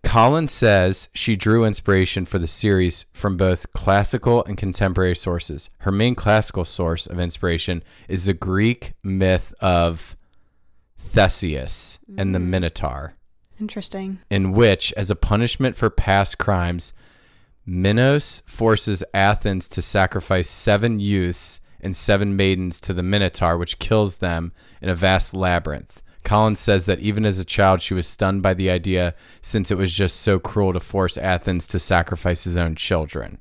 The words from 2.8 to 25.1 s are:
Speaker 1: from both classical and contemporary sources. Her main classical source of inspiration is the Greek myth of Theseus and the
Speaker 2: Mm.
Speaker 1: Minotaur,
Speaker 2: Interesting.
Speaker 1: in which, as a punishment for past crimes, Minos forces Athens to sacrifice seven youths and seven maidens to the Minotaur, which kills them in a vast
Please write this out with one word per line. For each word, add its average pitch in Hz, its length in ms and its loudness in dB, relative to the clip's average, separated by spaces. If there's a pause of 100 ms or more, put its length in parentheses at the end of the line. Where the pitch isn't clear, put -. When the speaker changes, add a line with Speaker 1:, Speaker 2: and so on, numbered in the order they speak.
Speaker 1:
from 98 240 -2
both 92 360 0
classical 113 720 2
and 101 120 -8
contemporary 92 580 0
sources. 85 540 -6 (100)
Her 95 120 -2
main 117 240 2
classical 104 500 0
source 85 400 -4
of 87 140 -8
inspiration 85 640 -4 (240)
is 90 180 -4
the 98 80 0
Greek 98 600 -2 (100)
myth 95 580 0
of 85 540 0 (840)
Theseus - 1040 -2 (180)
and 98 160 -2
the 90 60 0
Speaker 2:
Mm. 87 80 -2
Speaker 1:
Minotaur, 78 680 -4 (460)
Speaker 2:
Interesting. 196 600 -8 (100)
Speaker 1:
in 95 240 0
which, 107 400 4
as 104 180 -2
a 92 40 2
punishment 117 600 0
for 110 160 0
past - 480 2
crimes, 87 540 -2 (720)
Minos 113 840 2
forces 107 560 0 (100)
Athens 98 560 2
to - 140 -4
sacrifice 92 680 0
seven 107 500 2
youths 98 600 -2 (180)
and 92 160 -6
seven 101 400 2
maidens 95 460 0
to - 120 -6
the 90 100 -2
Minotaur, 92 520 0
which 85 220 -6
kills 107 380 0
them 85 360 -4 (300)
in 92 80 -4
a 90 60 0
vast 95 400 2